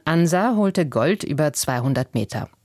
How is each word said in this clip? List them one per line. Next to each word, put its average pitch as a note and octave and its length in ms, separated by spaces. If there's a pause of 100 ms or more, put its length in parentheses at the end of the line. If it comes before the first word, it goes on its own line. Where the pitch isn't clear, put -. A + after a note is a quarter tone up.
Ansa E3+ 500
holte G3 320
Gold C3+ 380
über D3 280
zweihundert B2+ 640
Meter. A2 340 (160)